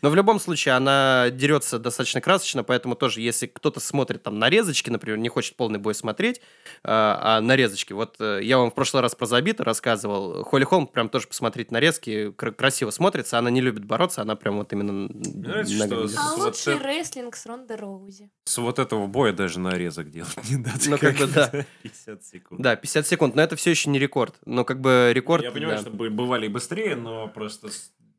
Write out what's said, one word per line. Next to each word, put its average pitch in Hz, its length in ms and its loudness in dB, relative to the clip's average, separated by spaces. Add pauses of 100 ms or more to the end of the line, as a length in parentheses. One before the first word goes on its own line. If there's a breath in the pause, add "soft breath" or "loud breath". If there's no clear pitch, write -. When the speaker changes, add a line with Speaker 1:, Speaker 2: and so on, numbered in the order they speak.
Speaker 1:
Но 143 80 4
в 151 60 4
любом 202 240 6
случае 147 360 0
она 131 560 4
дерётся 135 480 0
достаточно 123 420 -4
красочно, 165 420 0
поэтому 123 320 -2
тоже, 113 260 0
если 117 260 -2
кто-то - 340 -4
смотрит - 420 -2
там 104 160 -6
нарезочки, 170 500 2
например, 110 300 -4
не 117 100 -2
хочет - 280 -4
полный 107 220 -2
бой 107 160 -2
смотреть, 190 420 -2
э, - 40 -20 (440 loud breath)
а 110 560 4
нарезочки, 117 520 2
вот, 110 280 -6
э, 107 220 -2
я 127 140 4
вам 120 140 4
в - 40 -8
прошлый 135 280 0
раз 120 120 0
про 123 100 -6
Забита 127 400 2
рассказывал, 101 800 -2
Холли 139 180 4
Холм 156 240 2
прям 113 220 -2
тоже 120 180 -4
посмотреть 117 440 -4
нарезки, 117 680 0
кр-, 117 160 -6
красиво 131 380 0
смотрится, 127 460 0
она 120 120 2
не 123 120 2
любит 110 240 -2
бороться, 113 360 0
она 107 140 -2
прям 101 220 -2
вот 104 160 -6
именно 101 180 -2
н-, 98 220 -6
Speaker 2:
Мне - 360 -10
нравится, 175 280 -2
Speaker 1:
на 107 100 2
Speaker 2:
что - 80 -2
Speaker 1:
грани. - 120 -2
Speaker 2:
с-, 104 100 -6
Speaker 3:
А 302 200 0
Speaker 2:
вот 370 80 0
Speaker 3:
лучший 285 300 -2
Speaker 2:
это 277 120 -6
Speaker 3:
рестлинг 269 480 -6
с - 100 -16
Ронда 233 320 -12
Роузи. 196 520 -16 (160)
Speaker 2:
С - 120 -2
вот 117 220 0
этого 110 280 0
боя 110 260 4
даже 90 260 -2
нарезок 87 500 -4
делать 82 280 -12 (120)
не 135 80 0
надо. 127 300 -4
Speaker 1:
Ну, 143 100 2
как 143 200 4
бы, 139 100 2
Speaker 2:
Как-то 139 240 4
Speaker 1:
да. 139 220 -4
Speaker 2:
<laughs> - 100 -20
пятьдесят 107 400 -18
секунд. - 380 -16
Speaker 1:
Да, 123 160 4
пятьдесят 151 300 -2
секунд, 143 280 2
но 151 60 4
это 156 160 2
всё 170 140 2
ещё 151 200 0
не 139 80 2
рекорд. 139 360 0 (100)
Но 123 180 0
как 131 160 -4
бы 127 340 6
рекорд, 147 300 2
Speaker 2:
Я 123 80 -8
понимаю, 147 260 -4
Speaker 1:
да. 208 40 -6
Speaker 2:
что 226 100 -12
бы-, 147 180 -4
бывали 120 360 -2
и 107 40 -4
быстрее, 170 460 -4
но 113 320 -8
просто 107 400 -12
с-, - 240 -14 (280)